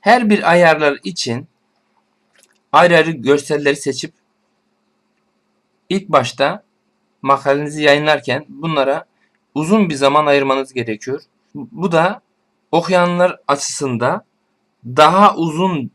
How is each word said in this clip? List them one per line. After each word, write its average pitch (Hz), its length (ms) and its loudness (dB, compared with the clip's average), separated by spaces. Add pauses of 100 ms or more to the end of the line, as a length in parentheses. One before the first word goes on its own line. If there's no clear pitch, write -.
Her 226 300 2
bir 180 200 2
ayarlar 156 540 2
için 135 420 -8 (1300)
ayrı 170 240 4
ayrı 160 140 4
görselleri 143 680 0
seçip 143 360 -8 (1800)
ilk 196 200 -6
başta 143 560 -2 (580)
makalenizi 143 600 -2
yayınlarken 147 680 0
bunlara 147 560 -4 (500)
uzun 175 360 0
bir 151 40 -4
zaman 139 320 2
ayırmanız 135 460 0
gerekiyor. 123 500 -8 (320)
Bu 160 380 -8
da 170 300 0 (500)
okuyanlar 175 760 0
açısından 143 760 -4 (600)
daha 156 520 4
uzun 165 580 -4